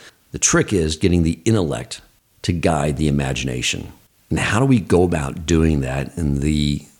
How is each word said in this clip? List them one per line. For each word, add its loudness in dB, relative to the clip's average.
The -8
trick 0
is 0
getting 2
the 0
intellect -2
to -2
guide 0
the 0
imagination. -4
And -2
how -2
do 2
we 4
go 2
about -2
doing 4
that? -6
And -2
the 0